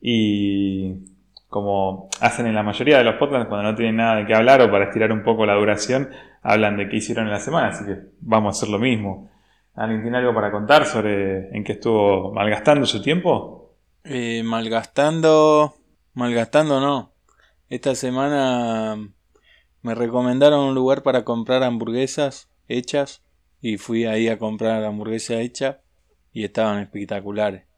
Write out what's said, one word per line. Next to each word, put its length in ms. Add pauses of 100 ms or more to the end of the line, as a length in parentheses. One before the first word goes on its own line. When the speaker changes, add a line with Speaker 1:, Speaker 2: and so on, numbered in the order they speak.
Speaker 1:
y 920 (540)
como 600 (120)
hacen 260
en 80
la 80
mayoría 360
de 60
los 120
podcasts 320
cuando 220
no 60
tienen 200
nada 200
de 100
qué 80
hablar 260
o 100
para 160
estirar 260
un 100
poco 240
la 80
duración, 560 (320)
hablan 340
de 120
qué 80
hicieron 300
en 60
la 80
semana, 280
así 160
que 120 (240)
vamos 340
a 40
hacer 120
lo 80
mismo. 520 (440)
¿Alguien 280
tiene 160
algo 160
para 180
contar 320
sobre 720
en 80
qué 80
estuvo 600
malgastando 540
su 160
tiempo? 720 (300)
Speaker 2:
Eh, 400
malgastando, 1300 (380)
malgastando 680
no. 320 (560)
Esta 280
semana 1000 (840)
me 120
recomendaron 680
un 140
lugar 280
para 220
comprar 400
hamburguesas 840 (200)
hechas 540 (380)
y 180
fui 280
ahí 220
a 100
comprar 460
hamburguesa 560
hecha 400 (520)
y 120
estaban 360
espectaculares. 840 (140)